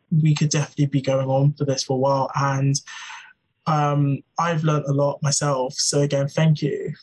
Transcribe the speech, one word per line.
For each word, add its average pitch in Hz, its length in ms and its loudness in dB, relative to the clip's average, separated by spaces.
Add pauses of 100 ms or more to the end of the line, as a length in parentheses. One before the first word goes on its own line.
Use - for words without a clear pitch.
(100)
we 156 240 4
could 147 160 0
definitely 147 360 0
be 139 140 0
going 135 280 0
on 139 260 2
for - 100 -6
this 135 180 -2
for 135 120 -4
a - 40 0
while. 135 360 2
And, 139 440 0 (880)
um, 147 560 0 (160)
I've 165 260 0
learned 151 220 2
a 143 60 0
lot 143 300 0
myself. 143 520 -2
So - 280 0
again, 143 260 0
thank 160 320 2
you 151 320 -4 (100)